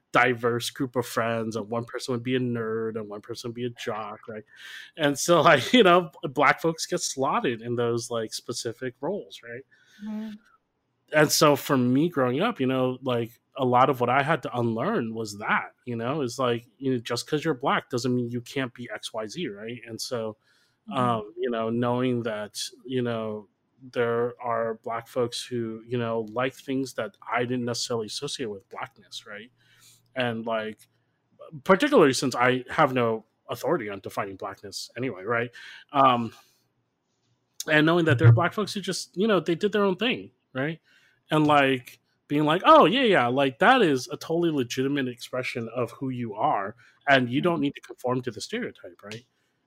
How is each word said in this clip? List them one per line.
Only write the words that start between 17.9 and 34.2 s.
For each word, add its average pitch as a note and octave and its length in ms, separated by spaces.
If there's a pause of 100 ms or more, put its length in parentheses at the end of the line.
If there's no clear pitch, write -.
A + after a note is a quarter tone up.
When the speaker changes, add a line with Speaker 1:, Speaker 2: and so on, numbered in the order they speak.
Speaker 1:
mean A#2+ 160
you B2 100
can't B2+ 320
be A#2+ 200
X, - 200
Y, A2 140
Z, D3 220
right? A2 380
And A2 140
so, A2 360 (520)
Speaker 3:
Mm-hmm. B2 280
Speaker 1:
um, G#2+ 200
you B2+ 120
know, A2+ 200
knowing B2 540
that, G#2+ 360 (260)
you C3 160
know, A2 480 (440)
there A#2+ 480
are A#2 420
Black A#2 240
folks - 380
who, A2+ 420
you B2 100
know, A2+ 240 (100)
like B2+ 240
things C3 400
that G#2+ 220 (140)
I A#2 140
didn't B2 200
necessarily A#2 420
associate C#3 420
with G2+ 200
Blackness, - 580
right? G#2 240 (640)
And, A#2 300
like, A2 340 (840)
particularly F#3+ 500
since B2+ 220
I B2+ 340
have C#3+ 240
no A2+ 320 (240)
authority B2+ 400
on G2+ 120
defining G2+ 360